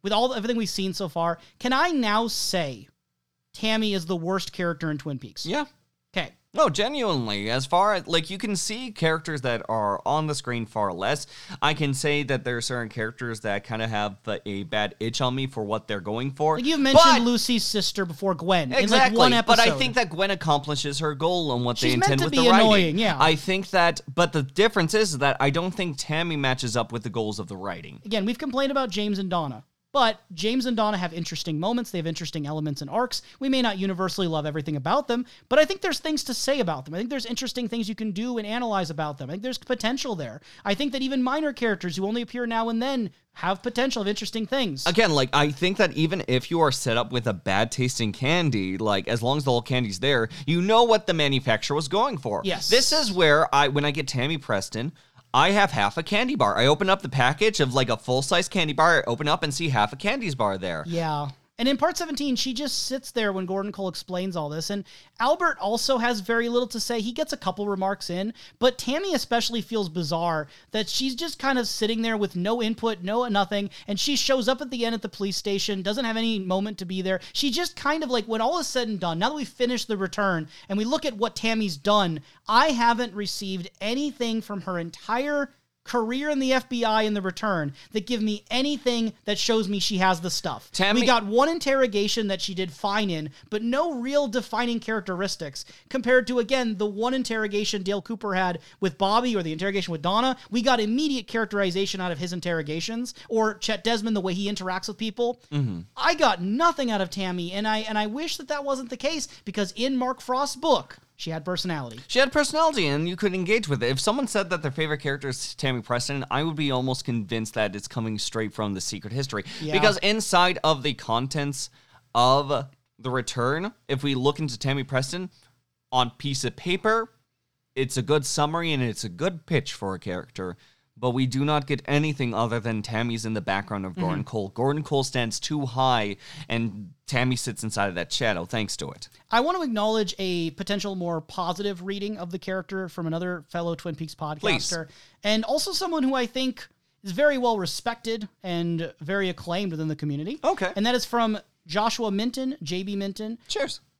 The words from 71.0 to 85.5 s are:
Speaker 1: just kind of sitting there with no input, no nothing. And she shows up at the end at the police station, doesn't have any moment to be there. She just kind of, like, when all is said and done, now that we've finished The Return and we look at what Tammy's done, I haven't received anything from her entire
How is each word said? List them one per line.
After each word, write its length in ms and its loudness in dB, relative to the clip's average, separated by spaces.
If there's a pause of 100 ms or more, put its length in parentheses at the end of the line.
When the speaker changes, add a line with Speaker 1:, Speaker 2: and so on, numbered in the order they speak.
Speaker 1:
just 240 -6
kind 200 2
of 100 0
sitting 320 0
there 160 0
with 180 -2
no 280 0
input, 400 -2
no 260 0
nothing. 400 0 (180)
And 140 -4
she 160 0
shows 320 2
up 140 0
at 80 -8
the 160 -2
end 80 0
at 80 -6
the 80 -8
police 260 -4
station, 460 -2
doesn't 240 -2
have 100 -2
any 220 0
moment 400 -2
to 80 -10
be 160 -4
there. 180 0 (140)
She 160 0
just 260 -4
kind 260 0
of, 60 -4
like, 160 0
when 160 -2
all 180 2
is 80 -2
said 220 -2
and 100 -4
done, 200 -2
now 100 2
that 80 -2
we've 100 -4
finished 400 -2
The 120 -2
Return 500 0 (220)
and 80 0
we 80 0
look 180 0
at 140 -4
what 180 -2
Tammy's 400 0
done, 440 2 (280)
I 200 6
haven't 440 2
received 560 -6 (140)
anything 580 -2
from 220 -8
her 160 -4
entire 720 -2 (320)